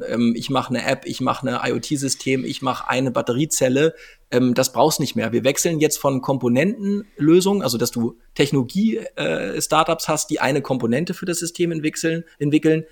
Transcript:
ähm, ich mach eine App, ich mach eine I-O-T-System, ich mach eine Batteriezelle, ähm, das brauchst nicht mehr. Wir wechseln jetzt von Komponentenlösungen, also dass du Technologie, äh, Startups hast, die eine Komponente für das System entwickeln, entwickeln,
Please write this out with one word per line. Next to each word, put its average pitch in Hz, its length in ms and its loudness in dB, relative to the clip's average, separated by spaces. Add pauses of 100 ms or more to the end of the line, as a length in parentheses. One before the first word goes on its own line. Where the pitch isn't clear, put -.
ähm, 117 260 2
ich - 160 -6
mach 131 200 -2
eine 123 160 -4
App, 135 200 -2
ich - 140 -8
mach 127 240 -2
eine 123 180 -2
I-O-T-System, 131 840 -2
ich - 160 -8
mach 127 260 -4
eine 127 240 0
Batteriezelle, 131 840 2 (380)
ähm, 123 220 4
das 131 180 2
brauchst 151 300 4
nicht 123 160 -2
mehr. 113 160 -2
Wir 117 100 2
wechseln 147 380 0
jetzt 151 160 2
von 135 240 0
Komponentenlösungen, 180 1400 2
also 120 140 0
dass 117 140 -2
du 117 260 -2 (160)
Technologie, 170 640 0 (180)
äh, 160 440 -4
Startups 160 460 0
hast, 156 220 -2
die 151 100 -4
eine 135 220 0
Komponente 131 520 -2
für - 120 -12
das 170 140 -4
System 170 340 -2
entwickeln, 165 500 -2 (160)
entwickeln, 156 520 2